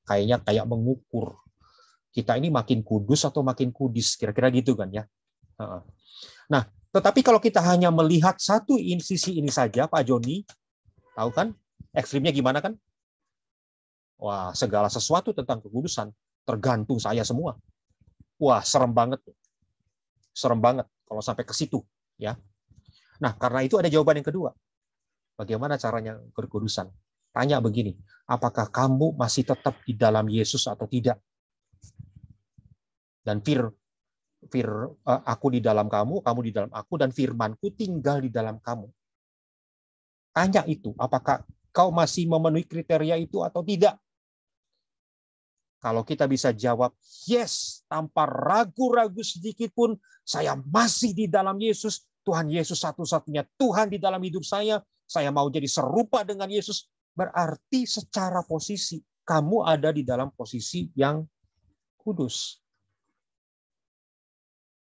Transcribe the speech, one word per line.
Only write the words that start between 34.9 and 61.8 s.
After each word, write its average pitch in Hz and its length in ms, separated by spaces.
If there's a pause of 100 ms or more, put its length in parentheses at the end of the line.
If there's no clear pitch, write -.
eh, 123 240
"Aku 127 240
di 123 80
dalam 107 260
kamu, 110 380
kamu 120 240
di 107 80
dalam 101 160
aku, 110 240
dan 135 160
firmanku 120 640
tinggal 147 480
di 123 80
dalam 110 260
kamu." 117 300 (1400)
Tanya 180 320
itu, 147 320
apakah 127 480 (240)
kau 180 240
masih 170 320
memenuhi 160 400
kriteria 165 560
itu 175 240
atau 175 160
tidak? 185 400 (1800)
Kalau 113 240
kita 147 240
bisa 135 240
jawab, 120 400 (380)
"Yes, - 580
tanpa 156 400
ragu-ragu 214 960
sedikit 208 480
pun, 233 240 (320)
saya 143 320
masih 208 560
di 202 160
dalam 190 320
Yesus, 220 400 (240)
Tuhan 160 240
Yesus - 320
satu-satunya 151 720
Tuhan 208 400
di 180 80
dalam 190 160
hidup 185 240
saya, 208 400 (240)
saya 143 240
mau 143 160
jadi 139 240
serupa 202 560
dengan 196 240
Yesus," 208 400 (280)
berarti 175 640
secara 185 640
posisi, 160 560 (240)
kamu 165 400
ada 156 240
di 147 160
dalam 127 240
posisi 120 640
yang 151 320 (720)